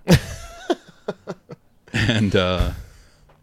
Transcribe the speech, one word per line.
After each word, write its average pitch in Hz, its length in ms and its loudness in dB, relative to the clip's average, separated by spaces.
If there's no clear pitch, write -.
<laughs> - 1900 -4
And, 107 420 2
uh, 90 380 2